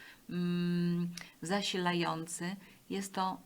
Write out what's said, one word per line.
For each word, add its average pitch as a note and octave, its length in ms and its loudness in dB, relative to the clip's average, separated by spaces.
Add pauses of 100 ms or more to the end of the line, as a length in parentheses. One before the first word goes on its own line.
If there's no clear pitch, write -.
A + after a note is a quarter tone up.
(300)
mm, F3 800 2 (320)
zasilający. F3 1120 0 (340)
Jest F#3+ 240 -4
to, F#3 320 0